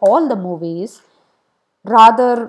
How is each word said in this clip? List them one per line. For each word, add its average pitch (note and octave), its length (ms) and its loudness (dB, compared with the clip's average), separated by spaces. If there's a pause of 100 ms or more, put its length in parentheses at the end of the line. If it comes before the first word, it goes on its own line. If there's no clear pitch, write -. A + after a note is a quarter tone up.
all C#4 260 0
the B3+ 80 -4
movies. F3 680 -10 (800)
Rather, A#3 640 2